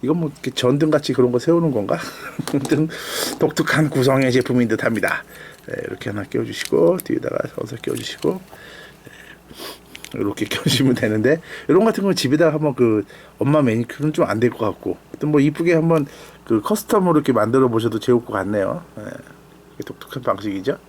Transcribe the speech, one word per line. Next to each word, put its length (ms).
이건 160
뭐 140
이렇게 180
전등같이 600
그런 200
거 60
세우는 340
건가? 260
<laughs> 260
아무튼 360
독특한 520
구성의 420
제품인 360
듯합니다. 560
네, 80
이렇게 240
하나 120
끼워주시고 760
뒤에다가 380
서서 200
끼워주시고, 640
네, 1160
이렇게 260
<laughs> 0
끼워주시면 480
되는데 460
이런 160
같은 200
건 100
집에다가 400
한번 200
그 300
엄마 240
매니큐어는 500
좀 160
안 120
될 100
것 80
같고, 380
하여튼 200
뭐 100
이쁘게 340
한번 320
그 180
커스텀으로 540
이렇게 160
만들어 360
보셔도 300
좋을 260
것 80
같네요. 520
네, 80
이게 100
독특한 380
방식이죠. 560